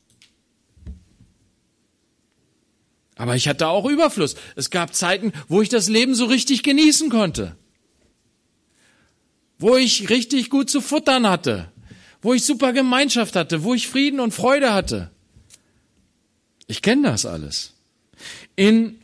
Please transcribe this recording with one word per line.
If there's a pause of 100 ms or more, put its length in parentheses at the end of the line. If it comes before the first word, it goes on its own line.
(3250)
Aber
ich
hatte
auch
Überfluss. (200)
Es
gab
Zeiten, (140)
wo
ich
das
Leben
so
richtig
genießen
konnte. (2000)
Wo
ich
richtig
gut
zu
futtern
hatte. (500)
Wo
ich
super
Gemeinschaft
hatte.
Wo
ich
Frieden
und
Freude
hatte. (1600)
Ich
kenn
das
alles. (840)
In